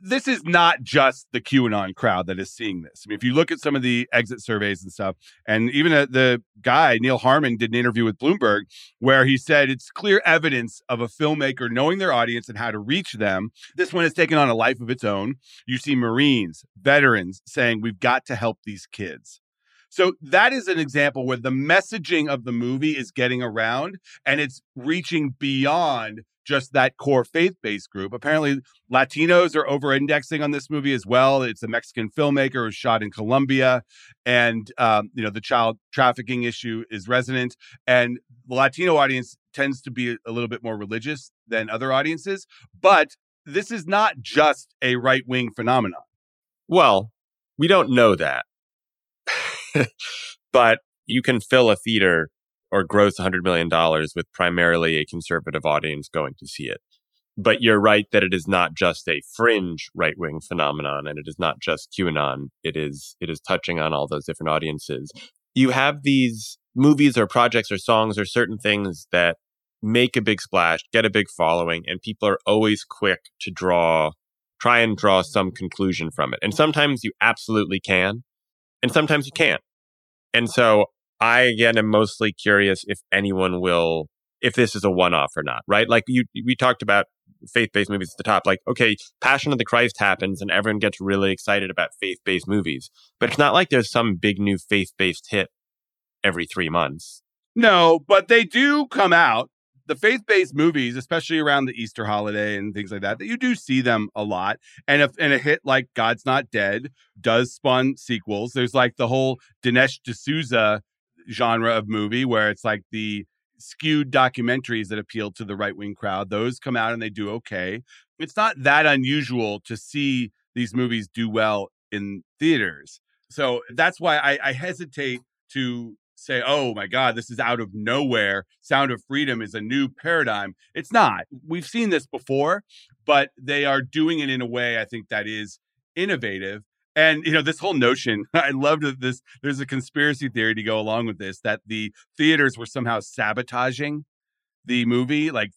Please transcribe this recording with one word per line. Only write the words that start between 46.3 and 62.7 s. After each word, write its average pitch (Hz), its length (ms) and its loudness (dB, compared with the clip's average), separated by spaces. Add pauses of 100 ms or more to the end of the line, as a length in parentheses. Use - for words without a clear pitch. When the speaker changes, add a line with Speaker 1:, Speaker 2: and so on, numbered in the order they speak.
Speaker 2:
Well, 113 440 4 (440)
we 147 120 0
don't 170 240 4
know 117 240 8
that. 69 300 -4 (1300)
<laughs> 135 120 2 (640)
But 117 280 6 (260)
you 120 160 -2
can 120 180 0
fill 123 300 4
a 101 60 4
theater 92 540 0 (420)
or 98 120 2
gross 101 360 2
a 92 40 -4
hundred 90 200 -2
million 85 260 0
dollars 80 460 2
with 85 160 -8
primarily 85 680 2
a 76 80 -2
conservative 80 600 -6
audience 73 420 -2
going 71 320 -6
to 69 80 -20
see - 160 -12
it. 55 160 -10 (580)
But 107 240 2
you're 113 180 6
right 104 320 4
that 101 120 4
it 92 100 -2
is 87 140 -4
not 90 260 2
just 85 340 -2
a 76 140 -4 (140)
fringe 98 600 0
right-wing 78 460 -4
phenomenon, 73 640 -4
and 76 100 -10
it 76 100 -14
is 80 120 -14
not 82 200 -2
just - 380 -6
QAnon. 71 500 -2 (140)
It 78 140 -6